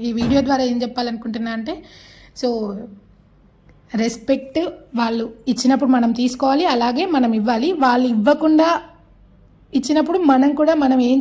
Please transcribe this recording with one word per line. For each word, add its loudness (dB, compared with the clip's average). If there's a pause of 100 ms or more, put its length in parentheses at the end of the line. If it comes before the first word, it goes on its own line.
ఈ -4
వీడియో 0
ద్వారా 0
ఏం -2
చెప్పాలనుకుంటున్నా -6
అంటే, -8 (600)
so, -4 (1160)
రెస్పెక్ట్ -2 (380)
వాళ్ళు -4 (160)
ఇచ్చినప్పుడు 2
మనం 2
తీసుకోవాలి, 0
అలాగే 0
మనం 2
ఇవ్వాలి. 0
వాళ్ళు 2
ఇవ్వకుండా 2 (920)
ఇచ్చినప్పుడు 0
మనం 4
కూడా, 2
మనం 2
ఏం 2